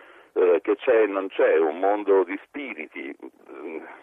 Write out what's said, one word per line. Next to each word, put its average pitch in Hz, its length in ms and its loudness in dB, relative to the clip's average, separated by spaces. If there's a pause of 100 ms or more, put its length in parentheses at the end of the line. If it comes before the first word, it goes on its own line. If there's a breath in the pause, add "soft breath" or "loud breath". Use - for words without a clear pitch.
(340 loud breath)
eh, 90 300 4
che 104 140 0
c'è - 260 2
e 107 40 0
non 98 200 -4
c'è, - 300 2
un 80 220 0
mondo 98 440 2
di 95 220 -8
spiriti, 85 680 -12 (380)
mm, 76 260 -12 (260 loud breath)